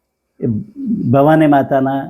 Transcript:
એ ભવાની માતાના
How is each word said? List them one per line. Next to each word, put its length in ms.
એ 80
ભવાની 440
માતાના 540